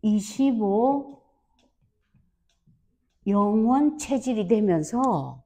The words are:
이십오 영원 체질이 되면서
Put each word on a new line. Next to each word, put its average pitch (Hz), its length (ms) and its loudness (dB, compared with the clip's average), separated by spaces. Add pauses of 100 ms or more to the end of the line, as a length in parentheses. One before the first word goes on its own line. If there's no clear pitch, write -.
이십오 220 1200 0 (2000)
영원 220 720 2
체질이 240 480 -4
되면서 180 1000 0